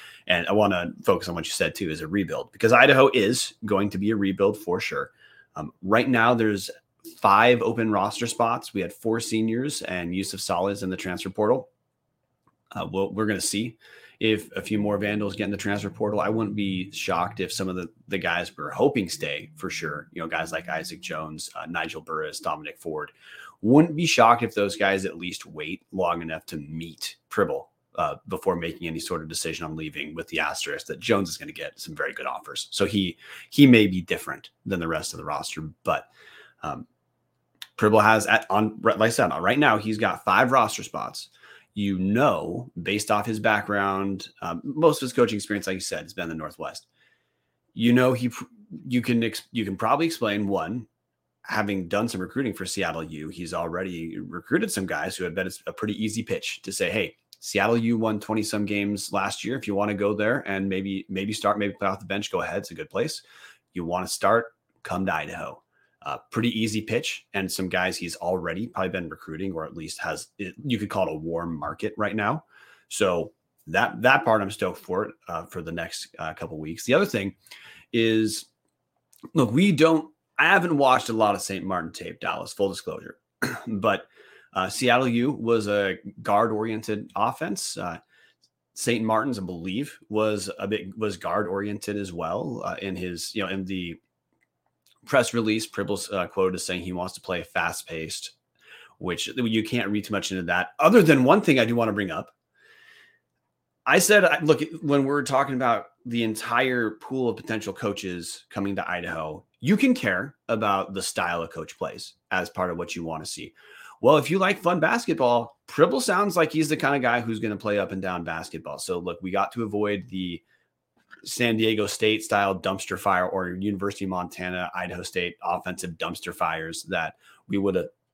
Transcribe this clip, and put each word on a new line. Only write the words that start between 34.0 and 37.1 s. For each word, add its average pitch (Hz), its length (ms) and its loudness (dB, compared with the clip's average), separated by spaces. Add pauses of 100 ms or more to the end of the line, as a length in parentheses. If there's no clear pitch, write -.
different - 500 -8 (140)
than 92 140 -4
the 82 80 -4
rest 80 260 -4
of 85 40 -14
the 78 80 -10
roster, 73 440 -8 (140)
but, 73 220 -2 (560)
um, 73 260 -8 (880)